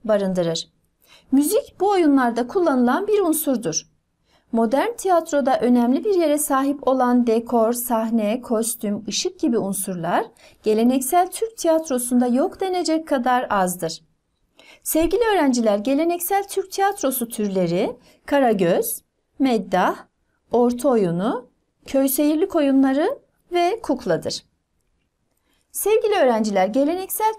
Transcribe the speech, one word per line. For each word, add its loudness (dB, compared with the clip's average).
barındırır. -2
Müzik 0
bu 2
oyunlarda 2
kullanılan 0
bir 2
unsurdur. -2
Modern 0
tiyatroda 0
önemli 2
bir 0
yere 2
sahip -2
olan 2
dekor, 2
sahne, -2
kostüm, -4
ışık -6
gibi 0
unsurlar -4
geleneksel 2
Türk -6
tiyatrosunda 0
yok 0
denecek -2
kadar 0
azdır. -4
Sevgili 0
öğrenciler, 2
geleneksel -2
Türk -6
tiyatrosu -2
türleri -2
Karagöz, 0
Meddah, 0
Orta 2
Oyunu, 0
Köy 2
Seyirlik 0
Oyunları 2
ve 0
Kukladır. -4
Sevgili 0
öğrenciler, 2
geleneksel -2